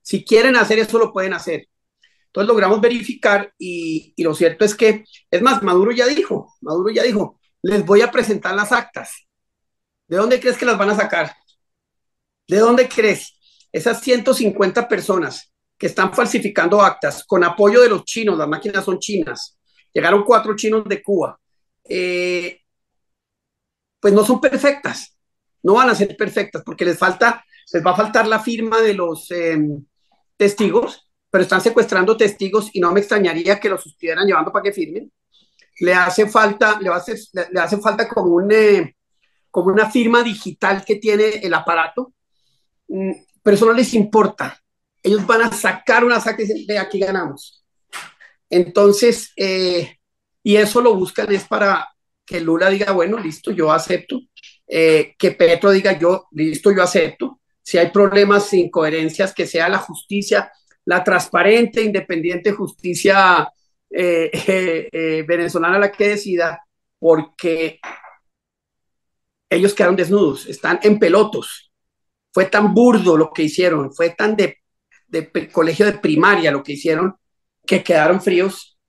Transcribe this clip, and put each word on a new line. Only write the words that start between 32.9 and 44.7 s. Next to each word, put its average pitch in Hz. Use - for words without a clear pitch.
me 202
extrañaría 190
que 220
los 190
estuvieran 165
llevando 160
para 196
que 202
firmen. 190
Le 175
hace 180
falta, 214
le 190
hace, 180
le, 175
le 180
hace 170
falta 214
como 180
un, 190
eh, 208
como 175
una 214
firma 240
digital 196
que 214
tiene 214
el 180
aparato, 170
mm, 190
pero 202
eso 220
no 226
les 240
importa. -